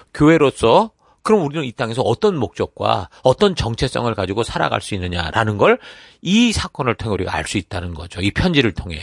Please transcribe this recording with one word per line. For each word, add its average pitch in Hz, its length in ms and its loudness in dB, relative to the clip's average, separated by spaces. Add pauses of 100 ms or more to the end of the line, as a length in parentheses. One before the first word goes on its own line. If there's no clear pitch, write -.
(120)
교회로서 151 800 4 (340)
그럼 208 200 2
우리는 147 200 -4
이 120 80 -8
땅에서 117 300 -4
어떤 160 340 0
목적과 104 720 -2 (140)
어떤 180 340 2
정체성을 117 580 -2
가지고 95 300 -2
살아갈 117 360 -2
수 - 140 -8
있느냐라는 90 640 -2
걸 196 200 4 (460)
이 220 280 4
사건을 131 420 -4
통해 110 180 -6
우리가 92 220 -4
알 80 100 -4
수 - 140 -4
있다는 90 340 -8
거죠. 85 300 -10
이 101 80 2
편지를 139 420 0
통해. 82 300 -10